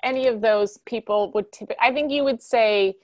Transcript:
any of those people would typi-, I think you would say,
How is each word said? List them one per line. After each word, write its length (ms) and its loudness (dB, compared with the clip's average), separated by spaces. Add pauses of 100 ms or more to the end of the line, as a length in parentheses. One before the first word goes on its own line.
any 240 0
of 140 0
those 440 2
people 480 -2
would 200 -2
typi-, 260 -12
I 140 4
think 180 -2
you 120 0
would 180 -2
say, 640 2